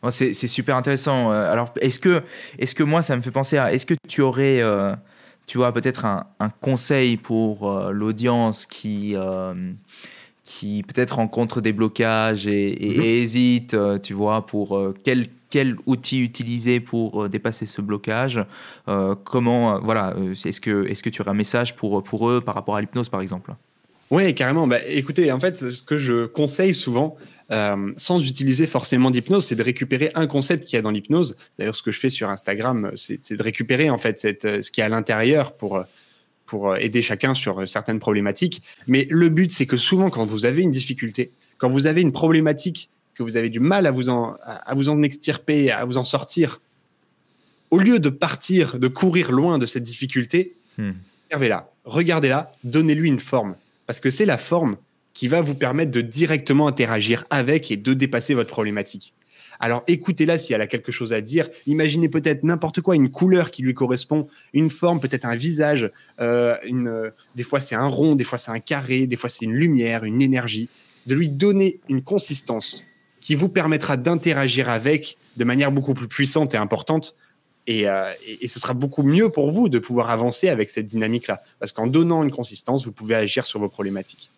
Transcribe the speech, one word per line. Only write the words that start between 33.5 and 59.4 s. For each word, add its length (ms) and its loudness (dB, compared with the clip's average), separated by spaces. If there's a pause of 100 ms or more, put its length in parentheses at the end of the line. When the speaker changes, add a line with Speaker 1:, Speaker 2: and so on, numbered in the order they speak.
Speaker 2:
en 80 0
fait, 220 -2
cette, 260 -4
euh, 160 0
ce 80 -6
qu'il 120 -2
y 20 2
a 20 2
à 40 0
l'intérieur 640 2
pour, 240 -6
euh, 60 -4 (640)
pour, 260 -2
euh, 40 2
aider 260 0
chacun 320 0
sur, 280 -4
euh, 40 -4
certaines 340 -4
problématiques. 600 -2 (260)
Mais 220 2
le 200 4
but, 200 2
c'est 160 0
que 120 0
souvent, 340 2
quand 160 -2
vous 180 -2
avez 160 2
une 100 2
difficulté, 600 -4 (260)
quand 120 0
vous 180 2
avez 140 4
une 120 4
problématique, 760 2 (260)
que 80 -6
vous 140 -4
avez 120 0
du 100 -6
mal 280 4
à 40 2
vous 180 0
en, 340 -2
à, 260 -16
à 60 -2
vous 140 2
en 120 2
extirper, 720 0
à 140 0
vous 120 -2
en 60 0
sortir, 580 0 (1120)
au 80 6
lieu 200 6
de 100 2
partir, 680 0
de 100 2
courir 440 2
loin 260 4
de 80 2
cette 180 -4
difficulté, 720 -2 (240)
Speaker 1:
Hmm. 140 -4 (360)
Speaker 2:
observez-la, 420 0 (160)
regardez-la, 640 0 (120)
donnez-lui 440 2
une 120 2
forme. 360 -2 (320)
Parce 120 -6
que 100 0
c'est 160 2
la 140 2
forme 380 0 (360)
qui 140 -6
va 140 2
vous 140 0
permettre 360 0
de 100 0
directement 680 2
interagir 600 0
avec 420 0
et 60 -2
de 160 0
dépasser 400 0
votre 160 0
problématique. 640 -6 (460)